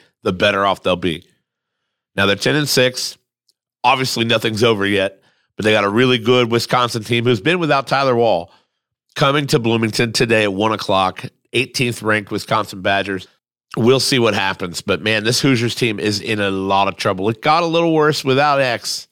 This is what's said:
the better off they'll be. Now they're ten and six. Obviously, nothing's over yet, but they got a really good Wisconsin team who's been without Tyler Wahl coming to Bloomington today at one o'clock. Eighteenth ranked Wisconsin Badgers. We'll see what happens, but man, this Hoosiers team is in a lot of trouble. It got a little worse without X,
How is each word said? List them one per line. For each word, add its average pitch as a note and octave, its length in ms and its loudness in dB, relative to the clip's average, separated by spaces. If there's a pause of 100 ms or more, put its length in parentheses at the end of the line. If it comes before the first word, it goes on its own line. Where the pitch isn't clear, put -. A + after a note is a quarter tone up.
(220)
the G#2+ 100 0
better G2+ 340 2
off F#2+ 160 0
they'll F#2 140 0
be. E2+ 280 -4 (920)
Now G2 100 2
they're G2 100 4
ten C3 200 0
and D3 120 -2
six. - 500 0 (680)
Obviously, B2+ 400 0
nothing's A2+ 400 0
over G#2 220 2
yet, G2 360 -2 (340)
but - 80 -4
they G#2+ 60 4
got G#2+ 140 4
a G2+ 40 0
really B2 300 2
good A#2+ 320 2
Wisconsin A#2+ 540 0
team A#2+ 200 -2
who's B2 160 2
been F3 200 0
without D3 260 0
Tyler C3+ 300 0
Wahl G2+ 340 0 (640)
coming C#3+ 340 0
to C3+ 120 0
Bloomington A2+ 540 0
today A2 300 2
at G2+ 80 0
one G#2+ 200 0
o'clock. F#2+ 540 -2 (260)
Eighteenth B2 500 -4
ranked G#2+ 300 -2
Wisconsin G#2 500 -4
Badgers. G2 460 -2 (480)
We'll B2+ 240 4
see C3+ 180 0
what A2+ 160 2
happens, F#2+ 480 -4
but F#2+ 180 -2
man, G#2+ 220 0
this A#2 180 0
Hoosiers A#2+ 360 0
team A2 240 -2
is G2+ 200 -2
in G#2+ 200 -4
a G2+ 100 0
lot G2 380 0
of F#2 80 -4
trouble. F#2+ 320 -2
It A#2 120 -4
got D#3 220 2
a E3+ 40 -2
little E3 280 0
worse D3+ 300 2
without C#3 360 2
X, - 520 -4